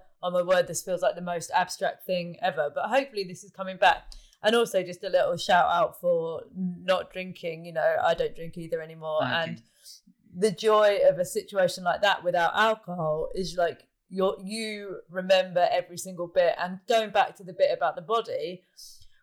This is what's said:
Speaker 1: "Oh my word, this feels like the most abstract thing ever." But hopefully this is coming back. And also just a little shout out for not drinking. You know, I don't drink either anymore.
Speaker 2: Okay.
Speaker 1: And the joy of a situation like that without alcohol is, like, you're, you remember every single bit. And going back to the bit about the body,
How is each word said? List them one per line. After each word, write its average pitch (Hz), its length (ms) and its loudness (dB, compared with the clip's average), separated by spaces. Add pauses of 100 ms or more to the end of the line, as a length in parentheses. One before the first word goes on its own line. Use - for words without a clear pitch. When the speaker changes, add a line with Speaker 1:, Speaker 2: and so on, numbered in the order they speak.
(240)
Speaker 1:
"Oh 180 80 -2
my 180 100 2
word, 175 260 2
this 170 140 -6
feels 180 200 -4
like 165 140 2
the 175 60 -10
most 175 320 -6
abstract 180 520 -2
thing 175 360 -4
ever." 160 320 -2
But 180 140 -4
hopefully 220 380 -2
this 180 180 -14
is 202 80 -20
coming 190 260 -10
back. 175 260 4 (400)
And 214 120 4
also 233 260 2
just - 220 -10
a 190 60 -6
little 175 280 2
shout 175 320 4
out 170 300 0
for 165 440 0 (120)
not 180 560 -2
drinking. 170 540 -10
You 175 80 -14
know, 160 280 2
I 170 120 2
don't 160 220 -2
drink 165 220 -12
either 165 240 -6
anymore. 156 420 -4
Speaker 2:
Okay. 127 100 -2
Speaker 1:
And 165 280 -4 (720)
the 190 180 2
joy 214 560 4
of 185 120 4
a 180 60 0
situation 185 580 -2
like 226 180 0
that 202 220 2
without 170 320 2
alcohol 180 800 0
is, 175 200 -4
like, 170 260 0 (280)
you're, 190 340 0
you 208 580 -8 (100)
remember 185 580 2
every 175 280 -2
single 175 300 -8
bit. 175 300 2
And 185 300 -6
going 220 240 2
back - 240 2
to - 80 -20
the 180 100 -14
bit 185 220 2
about 165 200 0
the 180 60 -10
body, 175 640 -4 (600)